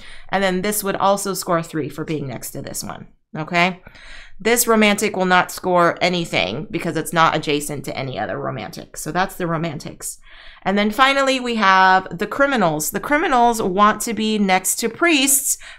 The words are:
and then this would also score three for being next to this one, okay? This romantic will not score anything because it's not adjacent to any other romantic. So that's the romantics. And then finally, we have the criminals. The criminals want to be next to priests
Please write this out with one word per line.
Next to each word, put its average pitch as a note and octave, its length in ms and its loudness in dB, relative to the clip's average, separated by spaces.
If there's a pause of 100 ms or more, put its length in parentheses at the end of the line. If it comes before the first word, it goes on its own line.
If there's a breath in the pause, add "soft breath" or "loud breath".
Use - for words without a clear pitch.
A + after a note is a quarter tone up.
(300 loud breath)
and G3 140 0
then F#3 180 0
this G#3 220 -2
would G3 120 -2
also G3 380 0
score F3 300 -2
three D#3 260 -6
for D#3 160 -10
being D3 220 -6
next - 240 -10
to C#3 100 -12
this - 220 -10
one, - 240 -14 (300)
okay? F3 440 0 (600 loud breath)
This A#3+ 260 2
romantic G#3+ 500 4
will F#3 80 0
not F3+ 260 2
score F3 480 2
anything C#3+ 720 -2
because E3 240 -4
it's D#3 160 -4
not E3 240 4
adjacent D3 500 -4
to - 120 -10
any E3 200 -6
other G#2+ 220 -4
romantic. C3+ 560 -10
So - 160 -8
that's F3+ 240 -2
the F3+ 120 -4
romantics. D#3+ 680 -6 (460 loud breath)
And F#3+ 140 2
then G#3 140 2
finally, C4+ 500 4
we A#3+ 140 -2
have F#3+ 640 4
the G3+ 100 -2
criminals. G3+ 640 0
The G#3 100 -4
criminals B3+ 600 2
want G3+ 420 2
to A#3+ 100 -4
be G#3+ 260 0
next F#3+ 380 2
to A#3 100 -2
priests C#4+ 680 2 (220 loud breath)